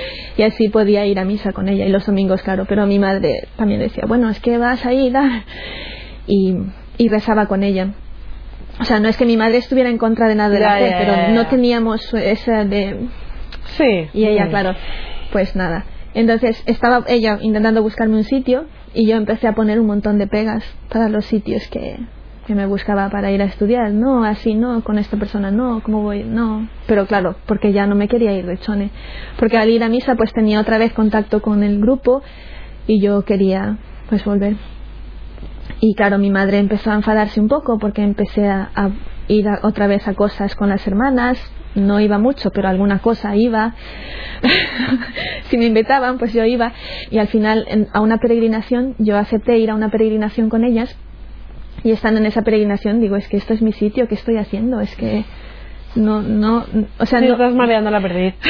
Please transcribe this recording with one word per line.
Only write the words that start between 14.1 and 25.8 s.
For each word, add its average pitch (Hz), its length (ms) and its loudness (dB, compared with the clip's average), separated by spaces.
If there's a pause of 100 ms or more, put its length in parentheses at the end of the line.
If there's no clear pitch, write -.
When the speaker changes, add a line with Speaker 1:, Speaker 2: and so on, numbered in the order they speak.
Speaker 1:
Y 214 120 2
ella, 208 220 2
Speaker 2:
Mm. - 20 -2
Speaker 1:
claro, 185 260 0 (560)
pues 196 240 -2
nada. 180 300 -2 (280)
Entonces 226 540 2
estaba 240 400 2
ella 220 340 2
intentando 220 400 2
buscarme 220 360 0
un 214 80 2
sitio 262 400 0 (280)
y 220 140 4
yo 220 80 4
empecé 220 320 0
a 220 80 2
poner 214 240 2
un 220 80 4
montón 208 320 2
de 196 80 0
pegas 214 360 -2 (260)
para 220 200 2
los 214 160 0
sitios - 440 -2
que, - 280 -8 (480)
que 214 80 -4
me 196 140 0
buscaba 196 420 0
para 202 220 -2
ir 196 100 2
a 202 40 2
estudiar. 214 460 0
"No, 240 320 2
así 214 300 0
no, 233 300 0
con 208 160 0
esta 208 180 -4
persona 208 320 -4
no, 226 340 -2